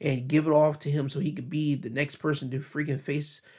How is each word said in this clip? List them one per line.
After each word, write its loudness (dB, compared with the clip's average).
and 0
give 4
it 4
off 6
to -2
him 0
so -4
he 0
could -8
be 2
the -4
next -2
person -2
to -4
freaking -4
face, -4